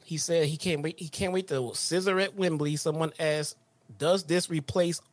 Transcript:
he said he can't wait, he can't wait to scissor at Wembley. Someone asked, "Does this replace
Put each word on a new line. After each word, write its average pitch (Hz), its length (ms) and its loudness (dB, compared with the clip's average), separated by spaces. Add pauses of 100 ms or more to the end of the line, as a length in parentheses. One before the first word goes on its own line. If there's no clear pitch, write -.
he 165 140 -8
said 160 300 2
he 156 100 -2
can't 160 240 -2
wait, 156 180 -4
he 175 80 -8
can't 180 260 -4
wait 185 160 -2
to 127 260 -2
scissor 185 440 0
at 196 160 -2
Wembley. 156 400 0
Someone 160 440 0
asked, 151 360 0 (420)
"Does 175 260 2
this 170 260 0
replace 170 500 0 (140)